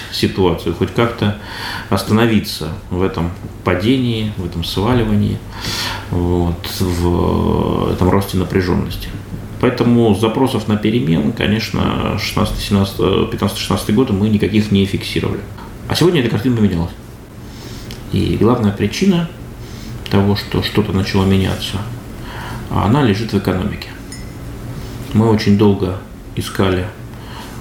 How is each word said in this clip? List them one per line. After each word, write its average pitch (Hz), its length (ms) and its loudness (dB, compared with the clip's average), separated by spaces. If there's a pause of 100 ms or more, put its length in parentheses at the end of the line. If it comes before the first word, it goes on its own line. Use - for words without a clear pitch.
<laughs> - 80 -14
ситуацию, 87 640 0
хоть - 180 -2
как-то 117 440 0 (520)
остановиться 104 800 2 (200)
в 90 120 -2
этом 87 300 0 (320)
падении, 110 720 0
в 92 100 -4
этом 85 200 -4
сваливании, 107 720 2 (720)
вот, 87 580 0 (100)
в 87 1160 2
этом - 160 4
росте 98 280 2
напряженности. 90 680 0 (540)
Поэтому 120 520 4
запросов 113 540 2
на 107 80 2
перемены, 110 560 2
конечно, - 880 0
шестнадцатый, - 420 -2
семнадцатый, 98 440 2
э, 95 260 4
пятнадцатый, 104 280 -2
шестнадцатый - 360 0
годы 123 160 4
мы 98 160 2
никаких 104 440 2
не 98 140 6
фиксировали. - 560 -2 (460)
А - 80 -2
сегодня 170 240 4
эта 117 100 2
картина 120 280 0
поменялась. 87 340 2 (1200)
И 90 280 2
главная 107 340 4
причина 170 560 2 (800)
того, 101 260 4
что - 280 -2
что-то - 280 0
начало 95 320 2
меняться, 95 540 2 (920)
она 110 340 4
лежит 110 280 0
в 101 60 2
экономике. 92 500 -2 (1300)
Мы 113 160 6
очень 104 280 4
долго 98 400 2 (400)
искали, 92 480 0 (760)